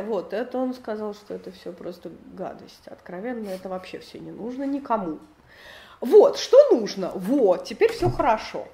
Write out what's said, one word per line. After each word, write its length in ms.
вот, 280
это 260
он 160
сказал, 400
что 180
это 180
всё 200
просто 400
гадость. 480
Откровенно, 640
это 180
вообще 300
всё 220
не 100
нужно 360
никому. 520
Вот, 360
что 200
нужно? 440
Вот, 480
теперь 300
всё 160
хорошо. 640